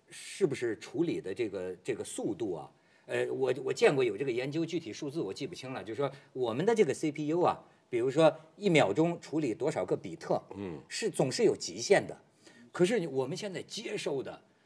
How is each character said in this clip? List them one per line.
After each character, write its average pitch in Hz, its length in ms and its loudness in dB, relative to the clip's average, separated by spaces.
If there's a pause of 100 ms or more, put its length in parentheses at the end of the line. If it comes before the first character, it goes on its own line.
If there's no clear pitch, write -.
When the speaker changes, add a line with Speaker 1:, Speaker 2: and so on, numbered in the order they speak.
Speaker 1:
是 - 380 -2
不 131 80 0
是 113 240 -2
处 - 240 -4
理 110 180 -2
的 92 120 -8
这 113 140 -2
个， 92 360 -6
这 127 100 -2
个 - 100 -4
速 190 300 -4
度 92 220 -4
啊， 71 160 -10 (340)
呃， 123 260 -2
我， 127 220 2 (100)
我 131 80 -2
见 214 220 6
过 135 100 4
有 107 140 2
这 104 80 -2
个 - 60 0
研 127 200 -2
究， 160 140 -2
具 170 140 -4
体 - 120 -10
数 - 180 -6
字 147 120 -4
我 98 120 -4
记 143 120 -8
不 - 80 -8
清 131 180 -10
了， 110 120 -8
就 107 100 -8
是 104 40 -8
说 139 140 0 (220)
我 123 200 0
们 143 120 2
的 226 80 6
这 220 100 6
个 135 100 2
C 151 180 -2
P 147 160 -4
U 165 140 2
啊， 117 180 4 (300)
比 123 80 0
如 117 120 2
说 151 260 6 (200)
一 202 140 2
秒 131 220 6
钟 170 300 2
处 - 180 -4
理 131 140 0
多 135 160 0
少 104 160 -2
个 - 100 0
比 90 200 -8
特， - 260 -2 (140)
Speaker 2:
嗯。 101 320 -8
Speaker 1:
是 - 220 -4
总 143 220 0
是 160 120 0
有 135 120 6
极 - 220 -10
限 139 280 4
的。 - 120 -12 (540)
可 - 120 2
是 185 260 2
我 131 180 0
们 170 100 -6
现 202 160 -8
在 143 80 -6
接 214 340 -10
受 143 280 -4
的 92 180 -12 (240)